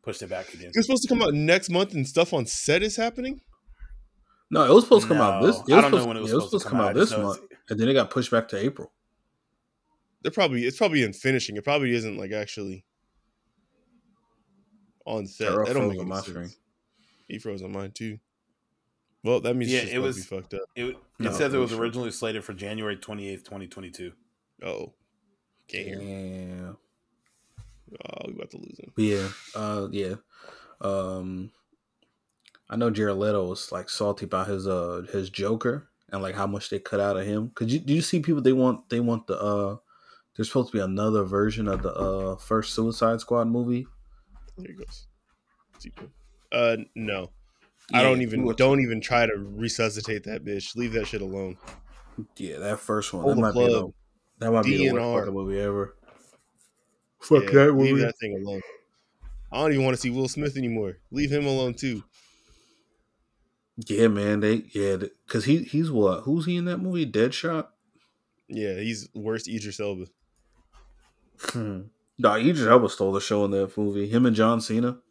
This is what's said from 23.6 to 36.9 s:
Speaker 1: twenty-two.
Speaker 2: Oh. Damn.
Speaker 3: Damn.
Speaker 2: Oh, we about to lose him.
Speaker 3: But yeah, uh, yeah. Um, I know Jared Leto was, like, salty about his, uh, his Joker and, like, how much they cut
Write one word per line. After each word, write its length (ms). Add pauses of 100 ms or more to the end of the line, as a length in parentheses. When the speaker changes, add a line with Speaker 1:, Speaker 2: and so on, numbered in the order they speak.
Speaker 1:
twenty-two. 460 (500)
Speaker 2:
Oh. 300 (760)
Damn. 300
Speaker 3:
Damn. 800 (1120)
Speaker 2:
Oh, 360
we 60
about 180
to 60
lose 220
him. 160
Speaker 3:
But 80
yeah, 260 (260)
uh, 360
yeah. 240 (680)
Um, 720 (1160)
I 60
know 140
Jared 280
Leto 300
was, 240
like, 180
salty 360
about 220
his, 200
uh, 440
his 180
Joker 600 (200)
and, 120
like, 140
how 120
much 220
they 100
cut 200